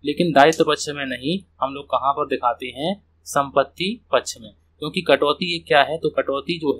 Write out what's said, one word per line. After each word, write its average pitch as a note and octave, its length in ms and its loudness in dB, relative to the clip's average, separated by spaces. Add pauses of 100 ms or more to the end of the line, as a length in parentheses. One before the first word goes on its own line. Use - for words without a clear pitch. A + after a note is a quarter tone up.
लेकिन D3 280 0
दायित्व D#3+ 320 6
पक्ष D3+ 240 -2
में C#3+ 180 -8
नहीं। C3 320 -4 (220)
हम C3+ 140 -4
लोग C#3 120 -12
कहाँ C3 260 0
पर C#3+ 140 -2
दिखाते B2+ 420 -4
हैं? C3 220 -4 (360)
संपत्ति C#3 640 -2 (240)
पक्ष - 280 0
में। A2 100 -20
क्योंकि - 520 -10
कटौती D3+ 500 2
ये E3 80 -4
क्या D3+ 220 4
है? C#3 160 -2
तो D#3+ 120 -2
कटौती C#3 480 -4
जो D3+ 220 0